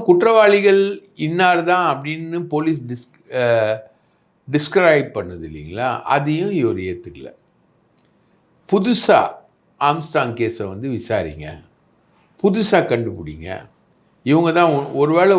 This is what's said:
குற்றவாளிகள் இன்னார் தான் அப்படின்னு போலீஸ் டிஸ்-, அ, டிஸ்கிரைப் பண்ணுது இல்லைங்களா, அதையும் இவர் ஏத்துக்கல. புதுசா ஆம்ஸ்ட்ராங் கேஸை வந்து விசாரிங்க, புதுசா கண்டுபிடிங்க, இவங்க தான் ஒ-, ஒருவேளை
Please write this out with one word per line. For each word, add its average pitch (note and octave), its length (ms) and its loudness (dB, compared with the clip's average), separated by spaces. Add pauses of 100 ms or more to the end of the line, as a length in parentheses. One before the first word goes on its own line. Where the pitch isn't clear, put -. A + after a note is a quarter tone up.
குற்றவாளிகள் G3+ 760 4 (420)
இன்னார் F3 360 2 (100)
தான் F3+ 220 2
அப்படின்னு D#3+ 440 -8 (160)
போலீஸ் D#3 280 -2 (100)
டிஸ்-, A#2+ 180 -14 (320)
அ, B2 40 0 (1000)
டிஸ்கிரைப் D3+ 720 2
பண்ணுது F2+ 300 -10
இல்லைங்களா, D#2+ 420 -8 (260)
அதையும் D#3 460 -2
இவர் G#2 180 -2 (120)
ஏத்துக்கல. E2+ 380 -14 (1400)
புதுசா G3 500 4 (600)
ஆம்ஸ்ட்ராங் D3 580 -2
கேஸை A2 340 -4
வந்து A#2 220 -10
விசாரிங்க, D#2+ 520 -6 (960)
புதுசா G3+ 380 2 (120)
கண்டுபிடிங்க, F#2 580 -6 (760)
இவங்க E3 320 2
தான் E3+ 180 4
ஒ-, C#3 140 -4 (120)
ஒருவேளை F3 380 4